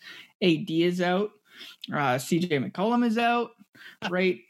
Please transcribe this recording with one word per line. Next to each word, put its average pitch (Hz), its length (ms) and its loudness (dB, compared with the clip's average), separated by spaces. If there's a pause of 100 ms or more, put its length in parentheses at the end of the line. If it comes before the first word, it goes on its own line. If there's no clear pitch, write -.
(440)
A 170 140 4
D 160 260 -2
is 180 180 0
out. 180 300 0 (600)
Uh, 135 280 0
C 170 180 0
J 160 220 0
McCollum 220 440 0
is 226 140 2
out, 233 320 0 (600)
right? 180 280 2 (100)